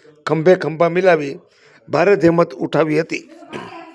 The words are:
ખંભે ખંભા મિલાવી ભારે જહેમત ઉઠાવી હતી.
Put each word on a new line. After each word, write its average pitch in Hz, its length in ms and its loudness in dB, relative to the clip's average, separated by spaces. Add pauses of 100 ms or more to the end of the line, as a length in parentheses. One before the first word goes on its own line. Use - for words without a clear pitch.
(260)
ખંભે 160 280 2
ખંભા 160 340 -2
મિલાવી 170 500 0 (500)
ભારે 180 280 2
જહેમત 170 380 2
ઉઠાવી 156 460 -2
હતી. - 300 -10 (640)